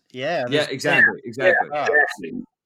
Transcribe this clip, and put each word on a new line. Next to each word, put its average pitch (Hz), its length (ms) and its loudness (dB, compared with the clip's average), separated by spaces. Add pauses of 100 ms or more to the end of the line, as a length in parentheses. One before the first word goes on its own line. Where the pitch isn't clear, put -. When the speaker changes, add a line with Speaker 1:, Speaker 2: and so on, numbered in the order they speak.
(120)
Speaker 1:
Yeah, 135 360 -4
Speaker 2:
Yeah, 147 200 2
Speaker 1:
those - 20 -
Speaker 2:
exactly, 143 500 2
Speaker 1:
pins. - 60 -20
Speaker 2:
exactly. 131 440 2 (120)
Speaker 1:
Yeah. 135 140 0 (260)
Speaker 3:
Exactly. - 240 -10 (200)